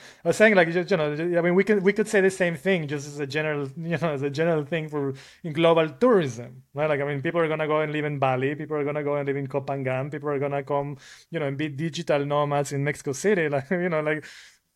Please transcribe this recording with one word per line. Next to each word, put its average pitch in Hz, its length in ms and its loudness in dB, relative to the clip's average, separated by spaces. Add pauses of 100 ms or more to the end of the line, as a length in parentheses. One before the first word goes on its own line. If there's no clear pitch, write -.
(240)
I 165 40 -2
was 160 80 2
saying, 214 200 6
like, 170 120 8
you, 175 200 0
you 196 80 2
know, 151 160 0 (260)
I - 20 2
mean, 175 140 4
we 196 100 6
could, 208 180 2
we 202 100 4
could 214 140 0
say 214 140 2
the 190 100 4
same 175 240 -2
thing 170 320 0
just 139 200 -6
as 143 120 -12
a 147 80 -4
general, 147 460 -4
<laughs> - 40 -16
you 165 220 -4
know, 165 120 0
as 139 120 -4
a 143 80 -2
general 156 340 0
thing 156 240 -4
for 143 260 -4 (280)
in 160 120 -8
global 165 340 6
tourism, 135 720 2 (120)
right? 147 140 0
Like, 147 120 0
I 143 40 -2
mean, 143 180 -4
people 170 180 0
are 160 80 2
gonna 156 180 -2
go 151 140 2
and 151 120 -2
live 151 120 -2
in 147 140 -4
Bali, 131 380 0
people 151 200 -6
are 147 80 -2
gonna 147 200 -4
go 143 120 0
and 143 100 -2
live 139 100 -2
in 139 100 -6
Koh 139 160 -4
Phangan, 135 500 -4
people 147 160 -8
are 143 100 -2
gonna 143 240 -2
come, 143 360 -4 (320)
you 165 100 -4
know, 147 60 -2
and 139 100 -4
be 156 120 -4
digital 147 580 -2
nomads 143 460 0
in 139 120 -2
Mexico 147 280 -4
City, 175 360 0
<laughs> 143 80 -2
like, 135 140 -4
you 180 180 -2
know, 156 120 0
like, 151 240 -2 (520)